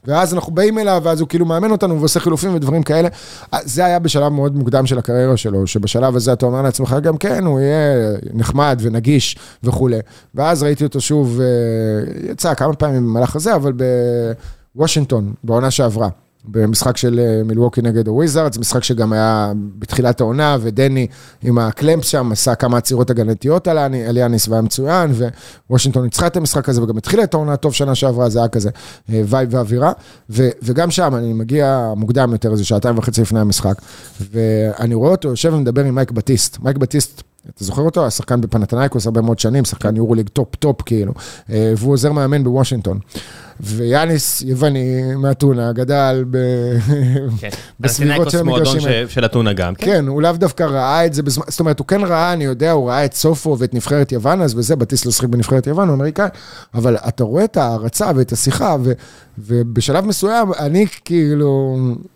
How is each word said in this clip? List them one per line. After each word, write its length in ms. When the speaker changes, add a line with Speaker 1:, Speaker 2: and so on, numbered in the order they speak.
Speaker 1:
ואז 280
אנחנו 180
באים 260
אליו, 260
ואז 160
הוא 80
כאילו 180
מאמן 240
אותנו 280
ועושה 220
חילופים 340
ודברים 280
כאלה. 260
זה 200
היה 140
בשלב 340
מאוד 240
מוקדם 300
של 120
הקריירה 380
שלו, 300
שבשלב 500
הזה 160
אתה 140
אומר 160
לעצמך, 400
"גם 140
כן, 300
הוא 140
יהיה 360
נחמד 500
ונגיש 540
וכולי." 360
ואז 280
ראיתי 220
אותו 160
שוב, 400
אה, 60
יצא 240
כמה 180
פעמים 340
במהלך 300
הזה, 180
אבל 180
בוושינגטון, 580
בעונה 260
שעברה, 380
במשחק 520
של, 260
אה, 220
מילווקי 380
נגד 260
הוויזארדס, 500
משחק 260
שגם 280
היה 400
בתחילת 420
העונה, 400
ודני 460
עם 160
הקלמפס 500
שם 240
עשה 220
כמה 240
עצירות 320
הגנתיות 580
על 100
יאני-, 300
על 80
יאניס, 320
והיה 140
מצוין, 480
ווושינגטון 340
ניצחה 220
את 100
המשחק 320
הזה, 140
וגם 160
התחילה 260
את 100
העונה 220
טוב 180
שנה 200
שעברה, 340
זה 100
היה 100
כזה, 220
אה, 140
וייב 280
ואווירה, 380
ו-, 180
וגם 280
שם 240
אני 180
מגיע 640
מוקדם 360
יותר, 200
איזה 120
שעתיים 340
וחצי 240
לפני 180
המשחק, 340
ואני 640
רואה 160
אותו 180
יושב 260
ומדבר 300
עם 100
מייק 160
בטיסט. 520
מייק 140
בטיסט, 460
אתה 100
זוכר 180
אותו? 240
השחקן 340
בפנתנייקוס 640
הרבה 140
מאוד 180
שנים, 260
שחקן 320
יורוליג 320
טופ, 280
טופ, 260
כאילו, 300
אה, 260
והוא 160
עוזר 200
מאמן 320
בוושינגטון. 540
ויאניס, 840
יווני, 420
מאתונה, 560
גדל 580
ב-, 80
<laughs> 1040
Speaker 2:
כן. 80
Speaker 1:
בסביבות 100
של 80
Speaker 2:
פנתנייקוס 20
Speaker 1:
המגרשים 60
Speaker 2:
מועדון 120
Speaker 1:
האלה. 160
Speaker 2:
ש-, 60
של 100
אתונה 280
גם, 220
כן. 120
Speaker 1:
כן, 220
הוא 140
לאו 100
דווקא 320
ראה 420
את 80
זה 80
בזמן... 260
זאת 120
אומרת, 180
הוא 80
כן 180
ראה, 280
אני 120
יודע, 280
הוא 160
ראה 160
את 100
סופו 440
ואת 160
נבחרת 380
יוון, 300
אז 160
וזה, 180
בטיסט 300
לא 60
שיחק 160
בנבחרת 380
יוון, 220
הוא 80
אמריקאי, 320
אבל 220
אתה 280
רואה 200
את 120
ההערצה 600
ואת 160
השיחה, 500
ו-, 100
ובשלב 680
מסוים, 520
אני 280
כאילו 760